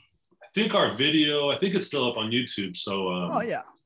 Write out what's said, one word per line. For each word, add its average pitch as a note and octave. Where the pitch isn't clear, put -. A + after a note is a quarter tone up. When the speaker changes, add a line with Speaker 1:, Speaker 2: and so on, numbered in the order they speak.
Speaker 1:
I -
think G#3+
our D#3
video, D3
I B2+
think F#3+
it's F#3+
still B2+
up A2+
on A2
YouTube. G#2
So, G2
um, F2+
Speaker 2:
Oh, -
yeah. G#3+